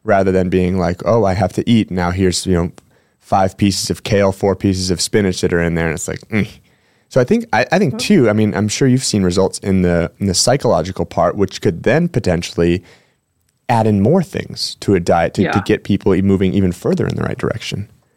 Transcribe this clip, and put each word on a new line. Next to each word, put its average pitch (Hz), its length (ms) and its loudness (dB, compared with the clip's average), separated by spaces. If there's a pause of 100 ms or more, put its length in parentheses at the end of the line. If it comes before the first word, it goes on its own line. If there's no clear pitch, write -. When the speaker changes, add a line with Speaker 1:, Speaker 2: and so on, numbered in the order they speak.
Speaker 1:
rather 98 280 2
than 92 180 0
being 92 280 0
like, 87 280 -2
"Oh, 110 200 2
I 95 80 0
have 92 200 -2
to - 160 -4
eat. 113 220 2
Now 87 200 -2
here's, 92 340 0
you 95 80 0
know, 85 180 0 (480)
five 95 380 -2
pieces 98 320 0
of 87 140 -6
kale, 98 280 2
four 98 240 0
pieces 92 360 0
of 85 80 -2
spinach 98 420 -2
that 87 120 0
are 85 80 2
in 85 140 0
there." 82 120 -2
And 78 80 -4
it's - 120 -10
like, 80 220 -10
"Mm." 104 200 -2 (580)
So - 120 -2
I 127 40 4
think, 226 300 0
I, 214 180 2
I 170 80 2
think 180 140 0
Speaker 2:
Mm-hmm. 110 60 -10
Speaker 1:
too, 127 300 4
I 104 40 4
mean, 107 200 2
I'm 101 140 0
sure 135 200 0
you've 127 160 2
seen 104 200 0
results 92 360 0
in 95 220 0
the, 85 380 2
in 104 80 -2
the 92 80 0
psychological 95 720 0
part, 87 300 0
which - 260 -10
could 85 200 -2
then 156 260 2
potentially 87 760 0 (840)
add 113 200 2
in 104 140 2
more 156 200 4
things - 600 -8
to 104 120 2
a 92 60 4
diet 85 360 0
to, 107 60 0
to 90 60 0
Speaker 2:
Yeah. 98 180 -2
Speaker 1:
get - 180 0
people 98 300 0
e-, 92 80 2
moving 95 320 2
even 95 180 2
further 165 360 -2
in - 80 -4
the - 80 -4
right - 140 -6
direction. - 520 -6 (280)